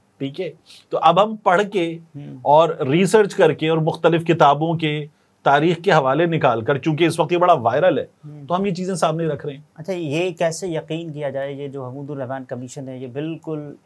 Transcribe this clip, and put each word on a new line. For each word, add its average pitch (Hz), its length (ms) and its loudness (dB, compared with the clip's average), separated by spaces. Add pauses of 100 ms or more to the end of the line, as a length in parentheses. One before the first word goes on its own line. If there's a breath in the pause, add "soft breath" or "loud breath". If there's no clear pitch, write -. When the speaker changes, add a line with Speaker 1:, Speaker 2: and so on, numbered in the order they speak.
(200)
Speaker 1:
ठीक 143 200 -8
है? 170 140 -8 (380 loud breath)
तो 165 60 -2
अब 170 220 4
हम 214 160 2
पढ़ 196 280 2
के 170 360 -4 (160)
Speaker 2:
हम्म। 143 300 -16
Speaker 1:
और 160 360 4
रिसर्च 180 520 4
करके 160 360 2
और 160 100 2
मुख्तलिफ 165 440 2
किताबों 160 520 4
के 151 440 -6 (260)
तारीख 151 360 2
के 190 100 2
हवाले 151 360 4
निकाल 151 340 2
कर, 139 160 0
चूंकि 160 280 0
इस 160 140 0
वक्त 156 120 0
ये 175 60 2
बड़ा 175 160 6
वायरल 139 460 2
है, - 100 -8 (140)
Speaker 2:
हम्म। 147 220 -18
Speaker 1:
तो 165 80 -6
हम 196 120 -2
ये 202 60 -2
चीज़ें 180 240 -6
सामने 165 320 -2
रख 147 180 -6
रहे 139 100 -8
हैं। 143 100 -20 (120)
Speaker 2:
अच्छा, 156 160 -10
ये 170 380 -4
कैसे 165 420 -4
यकीन 160 380 -8
किया 147 180 -6
जाए, 139 240 -6
ये 139 160 -10
जो 135 140 -10
हमीदुर 139 340 -10
रहमान 131 260 -8
कमीशन 127 440 -12
है, 127 140 -12
ये 131 60 -12
बिल्कुल 156 680 -10 (100)